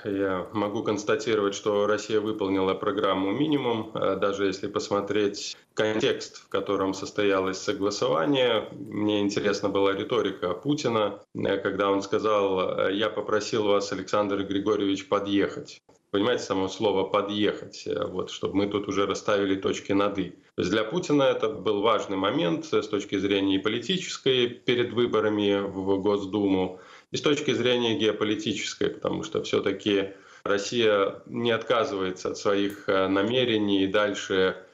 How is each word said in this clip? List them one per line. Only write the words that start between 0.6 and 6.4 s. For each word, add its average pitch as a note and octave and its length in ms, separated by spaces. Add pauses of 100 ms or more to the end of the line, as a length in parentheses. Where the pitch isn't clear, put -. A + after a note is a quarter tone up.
констатировать, G#2 720
что G#2 340
Россия G#2+ 320
выполнила G2 540
программу G2 580
"Минимум", B2+ 640
э, G2 220
даже G2+ 320
если F#2+ 200
посмотреть G2+ 880 (200)
контекст, G#2+ 680